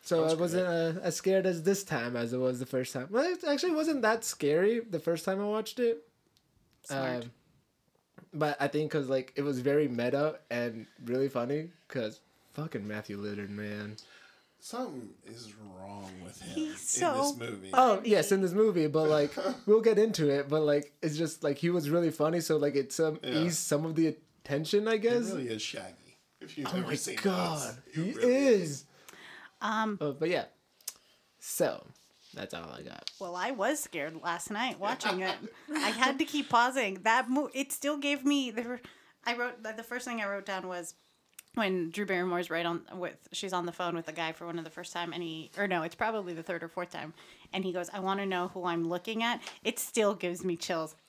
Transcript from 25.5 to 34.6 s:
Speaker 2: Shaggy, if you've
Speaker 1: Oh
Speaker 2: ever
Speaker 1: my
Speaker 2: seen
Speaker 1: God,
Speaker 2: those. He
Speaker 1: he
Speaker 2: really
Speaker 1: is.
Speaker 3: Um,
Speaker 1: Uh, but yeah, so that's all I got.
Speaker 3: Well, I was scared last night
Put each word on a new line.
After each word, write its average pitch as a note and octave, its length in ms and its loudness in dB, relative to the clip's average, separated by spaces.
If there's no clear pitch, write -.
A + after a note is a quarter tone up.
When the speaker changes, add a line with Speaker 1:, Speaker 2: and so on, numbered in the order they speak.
Speaker 2:
Shaggy, - 560 -10
if - 160 -14
you've C#3+ 160 -4
Speaker 1:
Oh F3+ 40 0
Speaker 2:
ever F3 100 -2
Speaker 1:
my D3 80 0
Speaker 2:
seen - 260 -4
Speaker 1:
God, F3+ 400 0
Speaker 2:
those. A#2+ 160 -6
He D#3+ 100 -2
Speaker 1:
he G3+ 140 -2
Speaker 2:
really B3 180 6
Speaker 1:
is. G3+ 500 4
Speaker 3:
Um, G#3+ 400 0
Speaker 1:
Uh, D3+ 100 0
but D#3+ 180 0
yeah, D#3+ 160 0
so - 460 -2
that's - 200 -10
all - 160 -10
I C2+ 120 -14
got. - 280 -14
Speaker 3:
Well, F3 160 -8
I G3 160 -2
was B3 280 0
scared D#3+ 420 -8
last E3+ 300 -4
night A3 280 -2